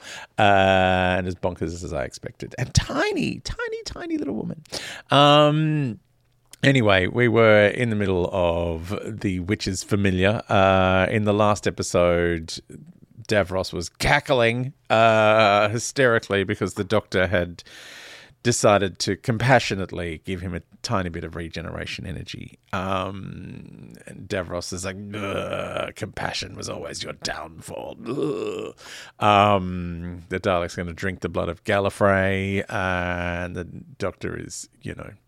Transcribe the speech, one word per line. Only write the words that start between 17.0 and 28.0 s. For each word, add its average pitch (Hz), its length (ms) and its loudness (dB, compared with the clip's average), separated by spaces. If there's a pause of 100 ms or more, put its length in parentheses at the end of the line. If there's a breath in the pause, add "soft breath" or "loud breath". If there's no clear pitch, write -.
had 87 360 -2 (800 loud breath)
decided 101 540 4
to 98 180 -2
compassionately 98 1120 0
give 92 160 -6
him 90 140 -6
a 82 60 -8 (200)
tiny 95 280 -4
bit 85 140 -8
of 85 120 -12
regeneration 85 720 -10
energy. - 500 -12 (160)
Um, 95 1200 -8 (140)
and - 200 -16
Davros 90 460 -6
is 90 100 -8
like, 95 120 -8 (180)
"Ugh, 95 840 -6
compassion - 600 -8
was - 120 -10
always 71 360 -10
your 78 100 -10
downfall." 80 880 -12